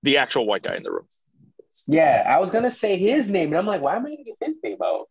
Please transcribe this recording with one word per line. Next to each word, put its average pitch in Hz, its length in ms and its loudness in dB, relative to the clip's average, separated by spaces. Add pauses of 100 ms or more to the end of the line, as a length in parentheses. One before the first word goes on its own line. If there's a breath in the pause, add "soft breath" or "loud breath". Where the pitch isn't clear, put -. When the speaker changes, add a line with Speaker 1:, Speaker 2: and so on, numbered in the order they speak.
Speaker 1:
the 143 160 4
actual 127 280 0
white 101 160 0
guy 92 140 -6
in 90 60 -8
the - 100 -8
room. - 140 -8 (800)
Speaker 2:
Yeah, 143 380 4
I 135 120 4
was 185 120 2
gonna 240 200 0
say 208 280 0
his 220 320 2
name, 175 180 0
and 151 80 0
I'm 190 100 0
like, 196 160 -2
"Why 143 140 0
am 247 100 -6
I 302 40 -10
gonna 302 140 -14
get 220 160 -16
his 311 220 -6
name - 200 -8
out?" - 280 -2